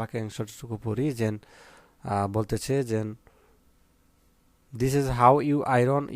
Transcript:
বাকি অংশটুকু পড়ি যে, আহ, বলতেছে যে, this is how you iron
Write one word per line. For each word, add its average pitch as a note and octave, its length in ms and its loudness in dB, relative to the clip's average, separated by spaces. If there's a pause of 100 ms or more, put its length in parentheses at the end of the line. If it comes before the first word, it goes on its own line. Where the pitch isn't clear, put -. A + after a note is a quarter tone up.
বাকি A2+ 220 -10
অংশটুকু A2 600 -10
পড়ি A2+ 220 -2 (140)
যে, A2 80 2 (840)
আহ, G2+ 160 0 (100)
বলতেছে A2 380 -2 (160)
যে, A2 100 0 (1800)
this C3 200 0
is C#3 60 0 (140)
how B2 140 8 (160)
you D3 80 2 (220)
iron C#3 240 2 (120)